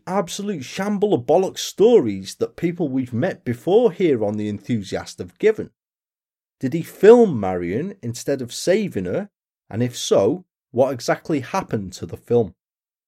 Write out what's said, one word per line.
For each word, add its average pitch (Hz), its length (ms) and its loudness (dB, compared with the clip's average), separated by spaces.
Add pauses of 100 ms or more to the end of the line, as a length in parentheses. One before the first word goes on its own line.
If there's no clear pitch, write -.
absolute 185 600 -6
shamble 202 480 -2
of 127 80 0
bollocks 165 380 0
stories 127 760 2
that - 220 -6
people 170 320 -4
we've 127 240 -4
met 139 320 -4
before 175 480 2
here 135 320 2
on 104 100 -2
The 104 140 -4
Enthusiast 101 680 -6
have 92 200 -14
given? 208 300 0 (920)
Did 131 140 -4
he 165 80 -2
film 208 580 6
Marion 92 540 -4 (100)
instead 131 380 -6
of 120 100 -10
saving 175 540 -2
her? 147 240 -4 (420)
And 110 120 -2
if 120 120 -4
so, 135 500 0 (260)
what 131 200 2
exactly 147 500 -2
happened 123 520 -6
to - 140 -12
the 117 100 -12
film? 117 380 0 (520)